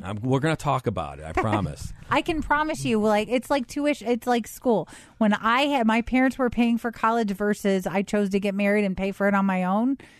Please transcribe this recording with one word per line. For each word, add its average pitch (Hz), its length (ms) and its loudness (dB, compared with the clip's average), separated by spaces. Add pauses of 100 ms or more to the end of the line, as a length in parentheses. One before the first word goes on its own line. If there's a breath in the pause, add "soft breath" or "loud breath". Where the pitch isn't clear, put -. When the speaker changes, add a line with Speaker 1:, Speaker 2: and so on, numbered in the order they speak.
Speaker 1:
I'm, 104 160 -6
we're 127 180 2
gonna 156 160 0
talk 135 320 -2
about 78 320 -6
it. 76 60 -12
I 82 80 -10
Speaker 2:
<laughs> - 0 -
Speaker 1:
promise. 104 580 -2 (180)
Speaker 2:
I 277 120 2
can 311 200 -2
promise 294 440 -2
you, 233 160 2
like, 214 280 2
it's 240 200 -2
like 277 180 0
tuition. 285 400 -2
It's 240 200 -2
like 240 200 0
school. 208 400 -2 (300 loud breath)
When 208 160 4
I 233 300 2
had, 285 220 2
my 220 160 4
parents 254 360 2
were 254 120 0
paying 233 280 2
for 226 160 -6
college 226 380 0
versus 196 540 0
I 196 180 -2
chose 208 260 0
to 196 100 2
get 196 160 -2
married 202 300 2
and 190 100 -2
pay 196 160 -4
for 196 160 0
it 202 60 4
on 196 120 4
my 185 200 2
own. 233 320 0 (220 loud breath)